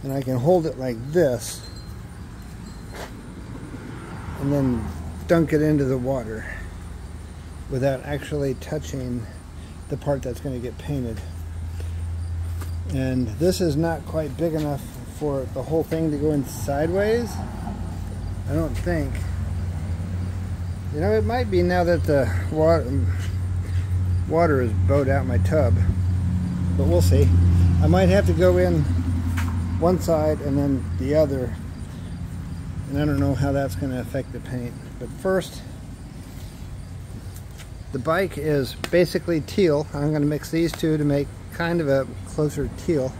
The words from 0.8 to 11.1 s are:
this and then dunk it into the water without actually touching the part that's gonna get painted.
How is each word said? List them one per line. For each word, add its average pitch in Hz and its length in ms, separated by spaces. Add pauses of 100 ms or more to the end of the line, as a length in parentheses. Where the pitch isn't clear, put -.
this 147 580 (2750)
and 139 120
then 127 340 (400)
dunk 165 260
it 151 80
into 151 220
the 131 160
water 120 480 (1200)
without 135 360
actually 143 500
touching 127 720 (600)
the 139 80
part 139 260
that's 123 160
gonna 127 220
get 120 180
painted. 120 420 (1700)